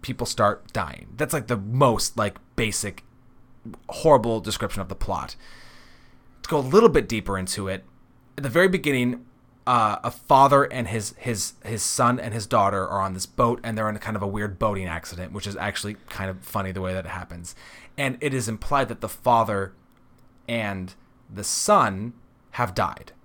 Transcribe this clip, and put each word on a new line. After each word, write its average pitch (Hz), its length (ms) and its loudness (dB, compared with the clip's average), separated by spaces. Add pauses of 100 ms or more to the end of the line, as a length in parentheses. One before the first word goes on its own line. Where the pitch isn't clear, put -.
people - 240 -6
start - 460 0
dying. 80 440 -6
That's, 143 160 -2
like, 131 160 -2
the 120 80 0
most, 117 600 2
like, 104 220 -2 (160)
basic, 104 480 -4 (880)
horrible 117 520 4
description 104 400 -4
of 90 80 -6
the 92 60 -10
plot. - 400 -4 (1080)
To - 60 -12
go 156 100 2
a - 20 2
little 175 280 6
bit 135 200 2
deeper 101 280 -2
into 95 320 -4
it, 95 160 -6 (520)
at 143 80 -8
the 135 40 -2
very 170 200 4
beginning, 131 560 0 (420)
uh, 113 380 2
a 120 80 -2
father 139 520 6
and 123 240 -6
his, 113 300 -4
his, 110 360 -4 (100)
his 110 180 -4
son 123 380 2
and 110 120 -6
his 107 140 -6
daughter 98 400 2
are 98 140 -2
on 98 140 -2
this 92 120 -6
boat, 120 380 2
and 113 120 -4
they're 107 120 0
in 107 80 -4
a 101 40 -8
kind 107 160 -4
of 98 60 -2
a 101 60 -2
weird 101 320 -4
boating 101 260 0
accident, 85 460 -8
which 101 140 -8
is 101 100 -6
actually 104 380 -6 (140)
kind 95 220 -6
of 92 140 -10
funny 95 260 -4
the 95 100 -6
way 92 120 -4
that 92 140 -6
it 90 40 -10
happens. 87 460 -12 (420)
And 135 220 -2
it 147 120 -2
is 123 160 -2
implied 127 400 0
that 113 120 -10
the 110 80 -6
father 107 640 2 (760)
and 101 460 -4 (380)
the 101 100 -10
son 117 680 2 (400)
have 110 220 -2
died. - 360 -2 (140)